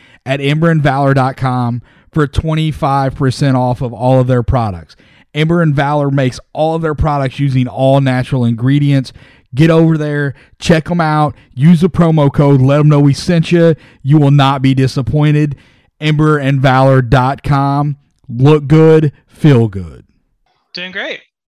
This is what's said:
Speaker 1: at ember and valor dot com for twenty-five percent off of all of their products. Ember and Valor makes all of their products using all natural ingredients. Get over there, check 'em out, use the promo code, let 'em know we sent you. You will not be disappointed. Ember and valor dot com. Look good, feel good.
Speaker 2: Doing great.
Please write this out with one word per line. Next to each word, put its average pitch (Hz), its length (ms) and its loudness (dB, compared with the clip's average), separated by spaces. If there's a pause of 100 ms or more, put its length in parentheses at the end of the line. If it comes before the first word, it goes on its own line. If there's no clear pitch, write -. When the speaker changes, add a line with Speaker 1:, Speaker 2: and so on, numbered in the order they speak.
(260)
Speaker 1:
at 139 140 -6
ember 151 300 0
and 156 120 0
valor 139 320 0
dot 135 220 0
com 123 440 -4 (300)
for 151 160 0
twenty-five 151 880 -4
percent 135 420 -2
off 123 240 -2
of 120 120 -8
all 127 260 0
of 127 80 2
their 123 160 0
products. 104 540 -6 (380)
Ember 160 280 0
and 151 120 0
Valor 143 380 -2
makes 135 260 -2 (140)
all 160 240 -4
of 165 60 -6
their 156 120 -4
products 139 460 -4
using 131 260 0
all 135 340 0
natural 127 440 -2
ingredients. 135 680 0 (400)
Get 151 160 2
over 165 300 2
there, 147 360 -4 (260)
check - 300 -4
'em 175 100 -2
out, 151 340 0 (200)
use 156 260 2
the 175 100 0
promo 156 420 2
code, 143 280 2
let 139 200 2
'em 151 80 4
know 147 120 4
we 143 140 2
sent 165 380 -2
you. 165 220 4 (280)
You 143 160 2
will 143 140 4
not 139 300 2
be 135 120 0
disappointed. 147 840 -2 (440)
Ember 151 380 0
and 135 220 -2
valor 131 420 2
dot 127 400 0
com. 143 540 -2 (320)
Look 139 400 2
good, 160 440 4 (140)
feel 120 420 2
good. 82 380 -14 (640)
Speaker 2:
Doing 180 200 -14
great. 220 280 -10 (320)